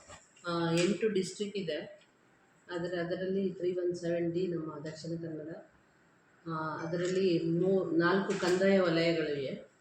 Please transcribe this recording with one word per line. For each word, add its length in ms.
ಆ, 240
ಎಂಟು 360
ಡಿಸ್ಟ್ರಿಕ್ಟ್ 500
ಇದೆ. 420
ಆದರೆ 260
ಅದರಲ್ಲಿ 520
ತ್ರೀ 240
ಒನ್ 220
ಸೆವೆನ್ 360
ಡಿ 160
ನಮ್ಮ 360
ದಕ್ಷಿಣ 340
ಕನ್ನಡ. 380
ಆ, 260
ಅದರಲ್ಲಿ 680
ಮೂ-, 560
ನಾಲ್ಕು 400
ಕಂದಾಯ 400
ವಲಯಗಳಿವೆ. 1000